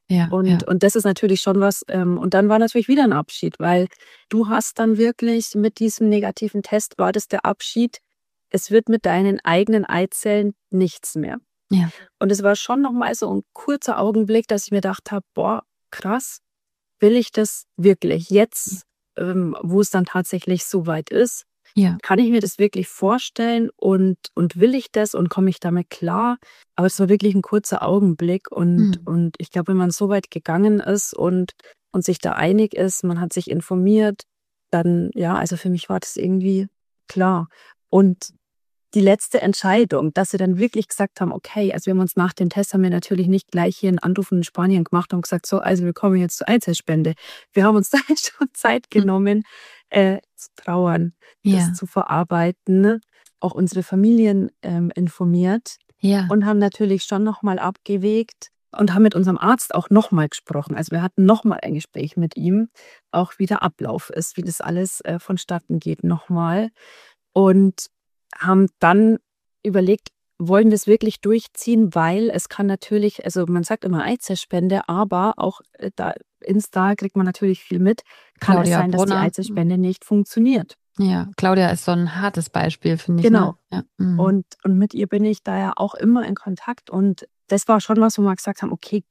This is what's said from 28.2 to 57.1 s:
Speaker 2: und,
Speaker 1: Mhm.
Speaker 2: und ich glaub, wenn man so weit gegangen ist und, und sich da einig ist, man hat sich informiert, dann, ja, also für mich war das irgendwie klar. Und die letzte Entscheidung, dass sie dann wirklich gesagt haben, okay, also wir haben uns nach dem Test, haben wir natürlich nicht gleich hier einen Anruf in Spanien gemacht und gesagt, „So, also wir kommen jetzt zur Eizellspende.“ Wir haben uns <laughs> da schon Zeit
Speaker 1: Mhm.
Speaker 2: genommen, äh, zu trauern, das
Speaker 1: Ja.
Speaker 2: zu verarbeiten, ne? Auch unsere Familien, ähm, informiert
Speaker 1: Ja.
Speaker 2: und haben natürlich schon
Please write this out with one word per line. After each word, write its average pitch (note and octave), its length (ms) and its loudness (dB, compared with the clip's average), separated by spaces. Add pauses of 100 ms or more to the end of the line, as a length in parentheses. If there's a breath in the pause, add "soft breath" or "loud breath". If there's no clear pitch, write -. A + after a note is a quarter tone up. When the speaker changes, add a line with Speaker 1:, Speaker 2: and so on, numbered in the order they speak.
Speaker 2:
und, F3 460 2
Speaker 1:
Mhm. E3 80 -12
Speaker 2:
und E3+ 320 -2
ich - 140 -12
glaub, F3 160 -4
wenn F#3+ 100 0
man F3+ 140 0
so G3+ 180 -2
weit G3 220 -2
gegangen G3 480 0
ist G3+ 340 -4
und, F3+ 380 -2 (400 soft breath)
und F3+ 140 -2
sich F3+ 140 -2
da - 140 -4
einig G3+ 400 2
ist, - 300 -4
man F3 160 -2
hat F3 140 -6
sich - 180 -6
informiert, G3+ 720 0 (480)
dann, F3 420 0
ja, F3+ 220 -2
also F3 220 -2
für F#3+ 120 -6
mich F3 200 -4
war F#3+ 100 -4
das - 180 -14
irgendwie F#3+ 500 -2 (400)
klar. F#3 400 0 (420 soft breath)
Und F#3 420 2 (600)
die G#3 80 2
letzte G3 400 2
Entscheidung, F#3+ 720 0
dass F#3+ 180 -2
sie G3+ 60 -4
dann F#3 200 0
wirklich G#3+ 300 -2
gesagt - 320 -4
haben, F3 140 -2
okay, - 400 -4
also - 140 -8
wir G3 40 -2
haben F#3+ 80 2
uns F#3 160 0
nach F3+ 180 0
dem F3+ 160 -2
Test, G3+ 240 -4
haben F#3+ 100 2
wir F#3 60 2
natürlich F3 380 -2
nicht F#3+ 240 0
gleich F3 260 -2
hier G3 120 -2
einen F3+ 100 2
Anruf F#3 320 -2
in F3+ 120 0
Spanien F3+ 420 0
gemacht F3 280 -2
und F3+ 80 -2
gesagt, - 240 -6
„So, G3 140 -2
also F3+ 240 0
wir F3 100 -2
kommen G3 220 0
jetzt F3+ 220 0
zur - 120 -8
Eizellspende.“ D#3+ 640 0 (400 loud breath)
Wir G3 120 4
haben G#3+ 100 6
uns G3+ 160 2
<laughs> - 0 -
da C#4 160 4
schon - 460 -2
Zeit A#3+ 400 0
Speaker 1:
Mhm. G#3 80 4
Speaker 2:
genommen, G3 420 2 (460 loud breath)
äh, G3 300 2 (160)
zu - 200 -20
trauern, E3+ 580 0 (300 soft breath)
das G3 80 2
Speaker 1:
Ja. F3 220 2
Speaker 2:
zu F3 120 -10
verarbeiten, F3 960 0
ne? A3 200 2 (380 soft breath)
Auch F#3 140 -4
unsere F#3 300 -2
Familien, G3+ 640 2 (120)
ähm, F3 340 -2
informiert F3+ 840 -2 (220)
Speaker 1:
Ja. G3 300 0
Speaker 2:
und G3+ 160 2
haben G#3 120 2
natürlich G3 460 0
schon G3+ 200 -4